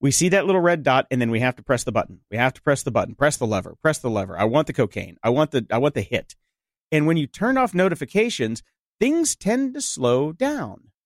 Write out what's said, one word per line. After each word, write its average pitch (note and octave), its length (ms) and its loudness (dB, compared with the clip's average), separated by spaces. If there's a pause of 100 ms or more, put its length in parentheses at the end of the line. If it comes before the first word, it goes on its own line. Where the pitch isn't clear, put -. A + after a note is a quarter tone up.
We C#3 100 2
see E3+ 200 2
that F#3 160 2
little F#3+ 140 2
red F3 220 2
dot, C3 280 2
and C3 100 0
then A#2 100 0
we A2+ 100 0
have B2+ 160 0
to - 60 -20
press B2 220 -2
the B2 80 -4
button. G#2 280 -4 (100)
We G2+ 60 -8
have B2 180 0
to - 80 -20
press C#3 200 0
the - 80 -4
button, G#2 240 -2
press C#3+ 220 0
the B2+ 100 -4
lever, G2+ 340 -4
press D#3 180 0
the B2+ 120 -4
lever. G2 280 -4
I G2 60 2
want C3+ 220 2
the - 60 -8
cocaine. F#2+ 500 -6
I A2+ 80 2
want D3+ 220 2
the, A2+ 180 0
I A2 80 2
want C#3+ 160 2
the A2 80 -2
hit. - 320 -6 (560)
And D3+ 160 2
when E3 100 2
you D3+ 100 0
turn A#3+ 300 -2
off B3+ 160 0
notifications, F3+ 920 0 (380)
things D4 360 2
tend B3+ 380 -2
to C#4+ 60 -10
slow C3+ 520 0
down. G3 560 -6 (180)